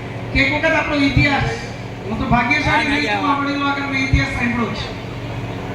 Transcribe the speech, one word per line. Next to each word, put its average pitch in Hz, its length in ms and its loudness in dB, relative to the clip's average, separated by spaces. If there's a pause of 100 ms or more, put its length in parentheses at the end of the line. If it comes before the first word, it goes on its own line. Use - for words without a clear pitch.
(320)
કે 269 80 2
એક 285 140 2
વખત 311 180 2
આપણો 302 240 0
ઇતિહાસ, 277 540 4 (540)
હું 220 140 -4
તો 269 60 -2
ભાગ્યશાળી 247 640 2
નહીં 226 300 0
છું, 285 120 0
આ 277 100 2
વડીલો 277 260 0
આગળ 277 200 -2
મેં 269 180 0
ઇતિહાસ 277 340 2
સાંભળ્યો 240 340 0
છે, - 160 -6 (880)